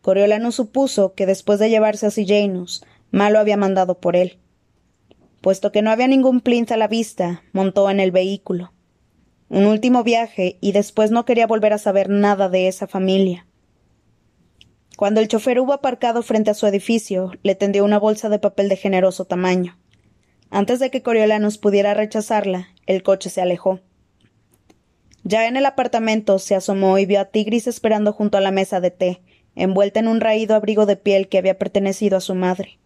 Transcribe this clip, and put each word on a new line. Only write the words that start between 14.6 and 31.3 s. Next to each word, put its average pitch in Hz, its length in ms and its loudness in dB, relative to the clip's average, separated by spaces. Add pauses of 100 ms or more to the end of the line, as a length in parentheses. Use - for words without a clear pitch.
Cuando 214 240 2
el 220 80 0
chofer 233 320 0
hubo 262 100 0
aparcado 240 520 -2
frente 220 280 0
a 208 40 0
su 214 120 -2
edificio, 196 640 -2 (100)
le 190 140 0
tendió 202 300 0
una 208 140 2
bolsa 214 280 0
de 208 120 0
papel 202 280 -2
de 196 80 -8
generoso 185 480 0
tamaño. 180 540 -2 (720)
Antes 202 300 -2
de 262 100 -2
que 262 120 -6
Coriolanus 214 560 0
pudiera 202 360 2
rechazarla, 208 760 -4 (160)
el 185 180 -2
coche 190 260 0
se 185 120 -6
alejó. 180 400 -2 (1400)
Ya 220 240 0
en 254 100 -4
el 277 80 2
apartamento 220 720 0
se - 160 -2
asomó 190 440 0
y 196 60 2
vio 196 140 0
a 196 60 -2
Tigris 220 420 -2
esperando 214 460 0
junto 208 240 -2
a 196 40 2
la 196 100 0
mesa 190 280 -2
de 180 120 0
té, 180 300 -4 (340)
envuelta 190 440 0
en 226 80 0
un 226 140 0
raído 220 340 0
abrigo 214 300 2
de 196 100 2
piel 196 320 -2
que 196 100 -2